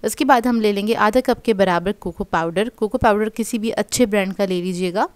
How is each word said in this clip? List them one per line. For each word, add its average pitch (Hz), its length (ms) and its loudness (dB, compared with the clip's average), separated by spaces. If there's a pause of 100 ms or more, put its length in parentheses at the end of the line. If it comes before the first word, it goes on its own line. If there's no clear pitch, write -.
उसके 214 220 -2
बाद 254 200 4
हम 233 140 2
ले 214 120 2
लेंगे 208 240 0
आधा 214 260 2
कप 247 200 0
के 226 140 2
बराबर 185 380 0
कोको 190 320 -8
पाउडर। 170 440 -2
कोको 220 280 -4
पाउडर 214 320 2
किसी 233 280 -4
भी 214 140 -2
अच्छे - 340 0
ब्रांड 196 280 -2
का 202 120 0
ले 185 160 -2
लीजिएगा। 185 540 -2